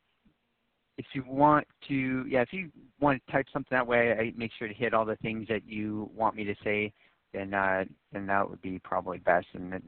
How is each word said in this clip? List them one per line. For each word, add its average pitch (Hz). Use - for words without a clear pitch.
if -
you 135
want 143
to, 131
yeah, 127
if 117
you 185
want 139
to -
type 139
something 131
that 123
way, 120
I 110
make 117
sure 113
to 107
hit 113
all 110
the 107
things 110
that 107
you 107
want 107
me 107
to 101
say, 104
then, 98
uh, 95
then 98
that 98
would 92
be 92
probably 90
best. 90
And 92
then 92